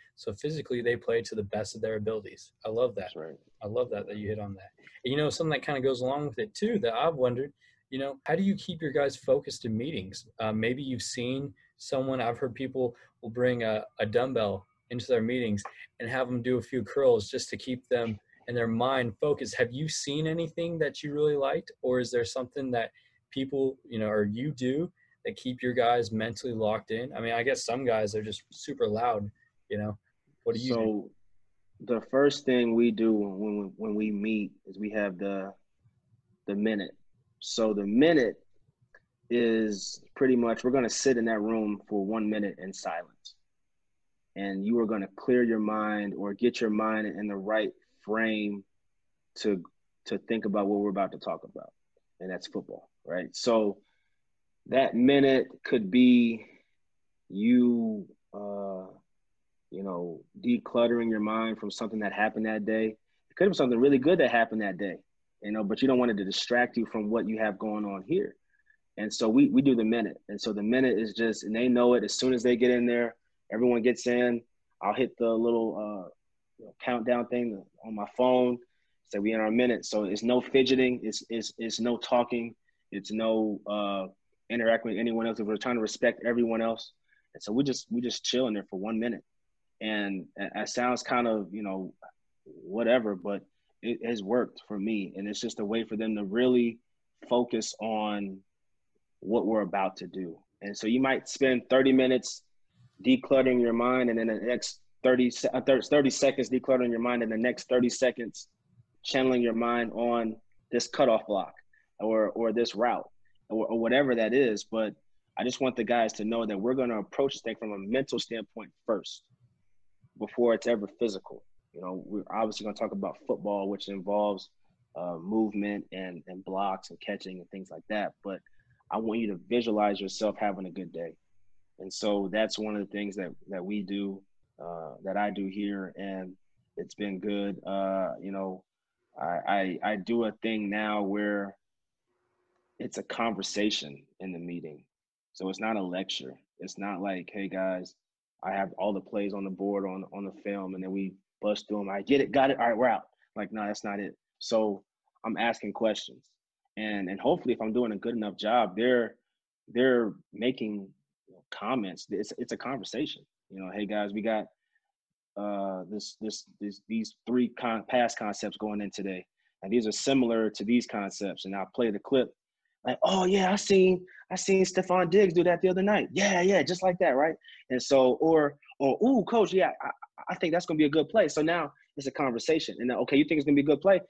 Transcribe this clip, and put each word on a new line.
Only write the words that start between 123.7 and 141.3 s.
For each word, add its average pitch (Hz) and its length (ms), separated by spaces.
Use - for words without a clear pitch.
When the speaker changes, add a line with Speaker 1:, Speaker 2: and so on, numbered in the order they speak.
Speaker 2:
involves, 101 640
uh, 87 240
movement 101 720
and, 92 360
and 92 180
blocks 95 460
and 85 80
catching 95 400
and 87 100
things 95 220
like 80 180
that. 104 240
But 95 160
I - 80
want 113 220
you 113 80
to 95 120
visualize 107 500
yourself 98 400
having 98 260
a 90 60
good 87 220
day. 82 200
And 95 120
so 101 400
that's 110 260
one 107 180
of 104 40
the 98 120
things 101 260
that, 90 140
that 92 140
we 104 180
do, 98 400
uh, 82 300
that 95 140
I 104 120
do 98 160
here, 98 520
and 95 360
it's - 180
been 98 240
good. 101 460
Uh, 95 560
you 98 100
know, 95 320
I, 90 640
I, 104 80
I 107 60
do 117 260
a 107 80
thing 110 280
now 104 340
where 101 520